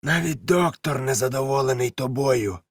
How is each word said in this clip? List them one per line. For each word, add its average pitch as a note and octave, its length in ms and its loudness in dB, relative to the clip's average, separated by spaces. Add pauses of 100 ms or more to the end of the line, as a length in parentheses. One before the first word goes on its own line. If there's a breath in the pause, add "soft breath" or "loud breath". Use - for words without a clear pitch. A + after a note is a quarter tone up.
Навіть D#3+ 420 0
доктор E3 560 0
незадоволений C3 880 0
тобою. B2 680 0 (120)